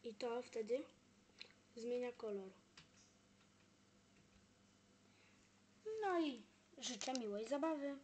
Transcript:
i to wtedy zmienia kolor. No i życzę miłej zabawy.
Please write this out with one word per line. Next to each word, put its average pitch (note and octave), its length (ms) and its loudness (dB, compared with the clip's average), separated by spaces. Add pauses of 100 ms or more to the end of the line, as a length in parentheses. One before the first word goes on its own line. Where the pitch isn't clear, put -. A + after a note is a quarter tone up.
i A3+ 100 -8
to A#3+ 280 0
wtedy A#3 420 0 (920)
zmienia A#3+ 360 0
kolor. G3+ 380 -2 (3500)
No F#4 180 6
i B3+ 220 2 (360)
życzę B3 340 -2
miłej A3 360 0
zabawy. C#4+ 560 0